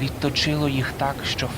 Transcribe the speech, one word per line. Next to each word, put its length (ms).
відточило 680
їх 280
так, 180
що 340